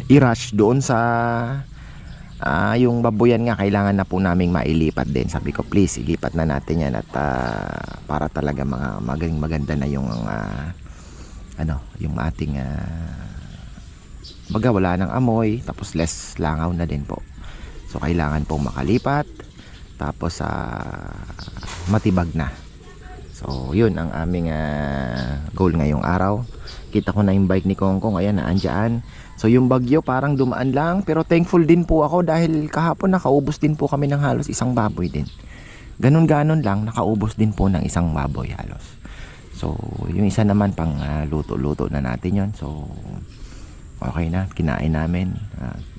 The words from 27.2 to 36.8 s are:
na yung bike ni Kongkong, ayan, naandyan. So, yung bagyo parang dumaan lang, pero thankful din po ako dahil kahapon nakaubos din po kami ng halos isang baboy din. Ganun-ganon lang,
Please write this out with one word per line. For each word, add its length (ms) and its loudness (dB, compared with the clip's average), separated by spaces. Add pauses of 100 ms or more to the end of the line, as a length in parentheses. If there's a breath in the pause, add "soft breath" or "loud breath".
na 160 4
yung 80 6
bike 240 2
ni 80 0
Kongkong, 400 0
ayan, 240 2
naandyan. 640 0 (320 loud breath)
So, 80 0
yung 240 6
bagyo 320 4
parang 320 0
dumaan 400 2
lang, 320 2
pero 160 2
thankful 400 4
din 240 6
po 160 4
ako 240 2
dahil 480 2
kahapon 400 2
nakaubos 480 2
din 160 2
po 80 0
kami 240 2
ng 80 2
halos 320 2
isang 240 0
baboy 400 2
din. 160 -2 (720 loud breath)
Ganun-ganon 640 6
lang, 240 0